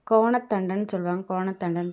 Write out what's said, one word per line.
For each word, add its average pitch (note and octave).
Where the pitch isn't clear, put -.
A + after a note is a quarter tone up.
கோணத்தண்டைன்னு A3
சொல்லுவாங்க, F3+
கோணத்தண்டன் F#3